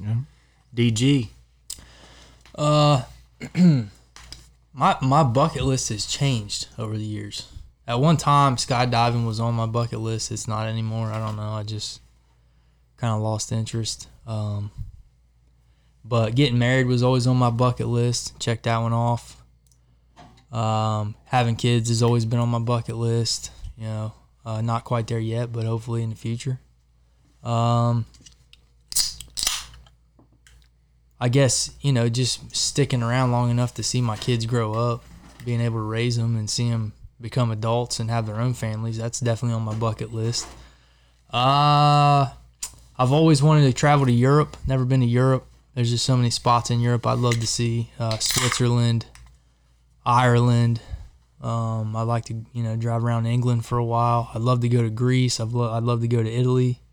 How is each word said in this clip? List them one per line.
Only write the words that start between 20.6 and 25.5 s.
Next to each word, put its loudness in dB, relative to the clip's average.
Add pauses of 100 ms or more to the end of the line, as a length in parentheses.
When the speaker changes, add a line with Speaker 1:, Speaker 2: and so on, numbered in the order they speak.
Speaker 3:
having 0
kids 0
has 0
always 2
been 0
on 0
my 0
bucket -2
list. -2 (260)
You -14
know, -8 (340)
uh, -4
not -2
quite -2
there -4
yet, -4